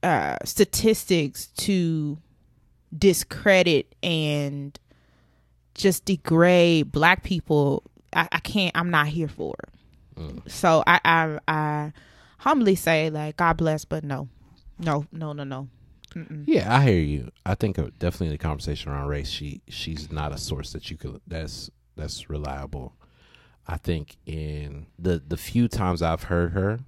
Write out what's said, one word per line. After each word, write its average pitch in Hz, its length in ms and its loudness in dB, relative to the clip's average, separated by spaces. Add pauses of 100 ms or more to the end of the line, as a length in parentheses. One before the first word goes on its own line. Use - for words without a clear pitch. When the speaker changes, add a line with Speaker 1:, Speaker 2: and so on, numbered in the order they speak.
Speaker 1:
uh, 92 420 0
statistics - 1040 0 (100)
to 160 600 0 (800)
discredit 180 1040 4
and 147 760 -2 (960)
just - 300 0
degrade 170 880 4
Black 165 320 4
people, 147 600 0 (300)
I, 165 180 2
I 165 80 -2
can't, - 380 -2
I'm 175 140 -2
not 151 160 2
here 156 200 -4
for 82 360 -8
it. - 560 -20
Speaker 2:
Mm. 78 300 -12
Speaker 1:
So 160 360 4
I, 175 180 6
I, 160 440 2
I 151 460 -2 (460)
humbly 226 360 4
say, 160 340 2
like, 151 280 -8
God 165 200 2
bless, 156 280 0
but 156 180 -6
no. 139 260 -8 (500)
No, 151 320 -2
no, 160 220 -10
no, 143 100 -10
no. 135 260 -10 (440)
Mm-mm. 156 320 -12
Speaker 2:
Yeah, 113 300 2
I 139 80 8
hear 104 160 6
you. 73 300 -2 (160)
I 92 100 0
think, 101 240 -2
uh, 78 80 -2 (100)
definitely 87 320 -2
the 73 80 -4
conversation 73 540 -6
around 71 160 -6
race, 71 220 -6
she, 71 380 -10
she's 78 440 -10
not 76 200 -6
a 71 60 -8
source - 360 -8
that - 180 -12
you 80 60 -12
could, - 280 -12
that's, 80 460 -10 (240)
that's - 340 -12
reliable. 69 640 -8 (760)
I 87 100 -8
think 78 480 -6
in 76 640 -10 (120)
the, 85 260 -2
the 80 120 -6
few 120 300 0
times 90 340 -2
I've 82 220 0
heard 87 280 0
her 98 360 -2